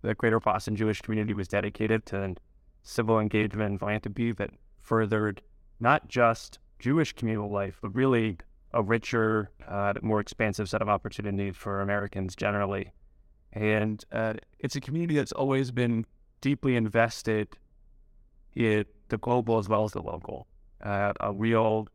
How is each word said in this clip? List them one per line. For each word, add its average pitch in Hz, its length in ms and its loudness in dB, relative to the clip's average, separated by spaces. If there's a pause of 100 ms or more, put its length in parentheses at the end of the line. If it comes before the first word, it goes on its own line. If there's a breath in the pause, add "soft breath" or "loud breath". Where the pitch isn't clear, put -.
the 110 100 -2
Greater 113 260 2
Boston 104 360 -2
Jewish 107 260 0
community 107 320 -2
was 101 140 -4
dedicated 107 580 0
to 95 300 -4 (480)
civil 113 360 2
engagement 107 520 0
and 98 80 -4
philanthropy 107 540 -2
that - 180 -6 (280)
furthered 107 640 2 (400)
not 131 260 4
just 117 500 2 (220)
Jewish 147 340 0
communal 110 360 -2
life, 101 320 -4
but 104 140 -6
really 117 420 2 (360)
a 117 80 4
richer, 110 680 0 (180)
uh, 101 340 -2
more 110 180 2
expansive 104 480 -2
set 110 140 -2
of 107 80 -2
opportunities 101 680 -2
for 98 260 -6
Americans 98 540 -4
generally. 101 560 -2 (640)
And, 107 580 0
uh, 110 220 -2 (240)
it's - 180 -4
a 139 60 -4
community 165 340 -2
that's 139 160 0
always 135 400 0
been 120 340 0 (360)
deeply 135 340 2
invested 110 760 2 (1040)
in 107 300 4 (240)
the 113 80 -2
global 117 400 2
as 98 120 -2
well 107 140 4
as 107 80 -2
the - 100 -6
local. - 460 -10 (360)
Uh, 101 360 0
a 104 140 -2
real 110 600 2